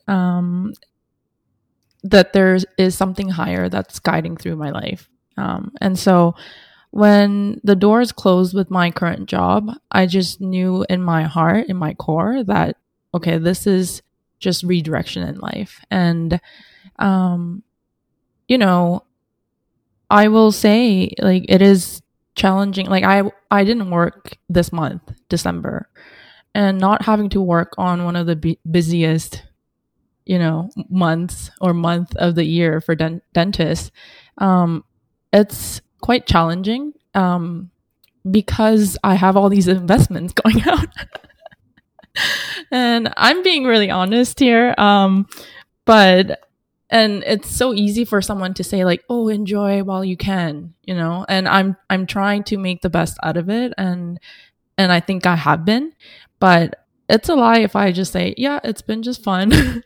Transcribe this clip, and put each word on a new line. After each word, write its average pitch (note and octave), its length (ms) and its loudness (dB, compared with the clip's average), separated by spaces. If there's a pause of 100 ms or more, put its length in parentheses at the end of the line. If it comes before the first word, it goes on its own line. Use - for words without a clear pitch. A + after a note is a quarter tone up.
um, F3+ 680 -2 (1300)
that F#3+ 300 4
there F#3 240 4 (200)
is F#3 180 2
something F#3+ 340 -4
higher - 400 -4
that's - 300 -8
guiding D#3+ 380 -4
through E3+ 180 -8
my D3+ 140 -8
life. - 400 -10 (260)
Um, - 360 -6 (100)
and F#3+ 160 0
so F3 380 4 (560)
when G3+ 720 2
the G3+ 120 4
doors G#3+ 360 2
closed F#3 440 2
with F#3+ 160 -2
my F3 200 0
current F3 360 -4
job, F#3+ 440 0 (200)
I F#3+ 140 2
just F3+ 340 -2
knew F#3 500 -2
in F3+ 140 -2
my E3 200 0
heart, E3+ 440 0
in F#3+ 80 -4
my D#3+ 200 -6
core, G3+ 480 -2
that, - 340 -2 (360)
okay, E3 260 -2
this F3 280 -2
is F#3 340 -2 (380)
just F3+ 240 -4
redirection F3 640 -4
in - 120 -12
life. - 420 -12 (100)
And, E3+ 480 0 (600)
um, F#3 640 -2 (840)
you B3+ 100 4
know, F3+ 460 2 (1040)
I G#3 200 6
will A3 240 6
say, G#3 640 2
like, F#3 300 2
it F#3+ 120 6
is G3 400 4 (340)
challenging. F#3+ 500 -2
Like, F#3+ 180 0
I, G3 200 2 (280)
I G3+ 140 4
didn't G#3 260 -2
work - 460 -4 (100)
this F3 240 0
month, E3 300 -6 (260)
December, - 640 -6 (640)
and G3 240 2
not G3 240 2
having G#3+ 260 0
to G3 120 -2
work F3 360 0
on F3 280 -2
one F3 100 -4
of F3 120 -4
the E3+ 100 -2
bu-, D#3+ 180 -4 (160)
busiest, E3 720 -2 (840)
you F#3 140 0
know, E3 380 -2
m-, - 120 -8
months F3 680 -2
or F3+ 140 0
month E3+ 420 -2
of F3 200 0
the E3 100 0
year D#3+ 340 0
for E3 160 -12
den-, D#3+ 260 -6 (120)
dentists, E3+ 580 -2 (460)
um, F3+ 480 0 (480)
it's - 480 0 (180)
quite B3 260 -2
challenging, F#3+ 680 0 (220)
um, F3 540 -2 (600)
because G#3+ 760 2
I F#3 120 4
have F#3+ 200 4
all G3+ 140 4
these G3 180 2
investments F3+ 640 2
<laughs> - 80 -4
going A3+ 220 2
out. E4 240 0 (1800)
And A#3 460 0
I'm E4+ 260 2
being E4 220 0
really A3 260 2
honest G#3+ 480 0
here, A#3+ 380 4
um, G3 500 4 (580)
but, G3 540 6 (500)
and G#3+ 360 0
it's - 240 -4
so B3 240 -2
easy G#3 320 -2
for G3+ 160 0
someone F#3+ 340 -6
to F#3 80 -8
say, F#3 220 -2
like, F3+ 240 0
"Oh, A#3 180 -2
enjoy G3+ 560 -2
while F#3+ 220 -6
you F#3 120 -4
can," E3+ 560 -4 (100)
you F#3 120 -8
know? E3+ 340 -4
And F#3+ 180 -2
I'm, F#3+ 280 2 (140)
I'm F#3+ 180 -2
trying G3+ 380 -2
to G#3 120 -4
make F#3 240 -6
the F#3 80 -4
best E3 340 -4
out D#3+ 140 -4
of F3 120 -4
it, A#3 280 -4
and, F3+ 420 -6 (580)
and F#3 140 2
I F3 80 4
think F#3 260 -4
I F3+ 100 2
have D#3+ 300 0
been, B3+ 280 -2 (460)
but E3+ 460 2 (240)
it's A3 200 2
a E4 60 2
lie A#3 240 4
if G#3 160 -2
I G3+ 160 2
just F3+ 220 -4
say, F3+ 240 -4
"Yeah, C#4 260 -4
it's A3 180 -8
been A3 220 -8
just A#3+ 200 -8
fun," A#3 640 0